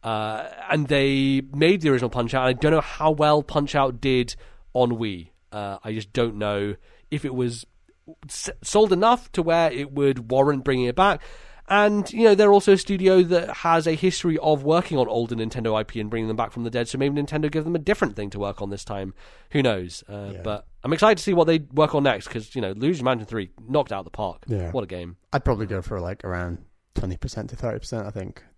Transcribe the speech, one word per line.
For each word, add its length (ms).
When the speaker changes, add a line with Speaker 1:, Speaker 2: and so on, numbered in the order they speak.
Speaker 1:
Uh, 480
and 180
they 520
made 260
the 80
original 220
Punch-Out!, 360
and 120
I 20
don't 120
know 100
how 300
well 300
Punch-Out! 600
did 320
on 240
Wii. 300
Uh, 320
I 120
just 180
don't 240
know 380
if 140
it 100
was 300
s-, 220
sold 300
enough 400
to 100
where 300
it 200
would 380
warrant 320
bringing 240
it 100
back. 260
And, 420
you 120
know, 100
they're 180
also 220
a 20
studio 460
that 260
has 380
a 80
history 480
of 200
working 360
on 100
older 260
Nintendo 400
I 100
P 160
and 100
bringing 180
them 80
back 160
from 120
the 60
dead, 160
so 120
maybe 200
Nintendo 320
give 140
them 100
a 40
different 360
thing 160
to 80
work 220
on 80
this 160
time. 300
Who 100
knows? 440
Uh, 280
Speaker 2:
Yeah. 100
Speaker 1:
but 220
I'm 100
excited 240
to 80
see 80
what 140
they 140
work 220
on 80
next, 260
'cause, 260
you 60
know, 120
Luigi's 300
Mansion 240
three 220
knocked 260
out 120
the 60
park. 380
Speaker 2:
Yeah. 240
Speaker 1:
What 120
a 20
game. 300
Speaker 2:
I'd 140
probably 180
go 160
for, 180
like, 260
around 340
twenty 220
percent 320
to 80
thirty 220
percent, 280
I 40
think. 340